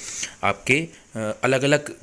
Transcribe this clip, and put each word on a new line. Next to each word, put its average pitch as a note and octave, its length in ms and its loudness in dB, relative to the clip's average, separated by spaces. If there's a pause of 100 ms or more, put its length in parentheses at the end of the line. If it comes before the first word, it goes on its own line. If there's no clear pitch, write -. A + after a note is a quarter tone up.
(440)
आपके, C3 440 0 (280)
अ, A2 160 -4 (120)
अलग-अलग C#3 600 2